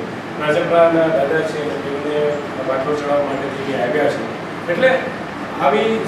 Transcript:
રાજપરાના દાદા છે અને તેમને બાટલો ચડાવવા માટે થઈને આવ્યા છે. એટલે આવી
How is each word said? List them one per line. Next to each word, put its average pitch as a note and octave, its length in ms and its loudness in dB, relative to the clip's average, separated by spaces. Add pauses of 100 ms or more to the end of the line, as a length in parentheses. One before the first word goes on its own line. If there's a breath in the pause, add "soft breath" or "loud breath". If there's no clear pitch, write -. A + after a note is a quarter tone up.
(400)
રાજપરાના E3 680 4
દાદા D#3 340 2
છે D#3 220 -2
અને D3 120 -2
તેમને D3 580 -2 (360)
બાટલો C3+ 260 0
ચડાવવા C#3+ 300 0
માટે C#3 240 -4
થઈને C3+ 340 -4
આવ્યા D3 220 0
છે. - 180 0 (500)
એટલે C4 260 4 (640)
આવી G#3+ 480 2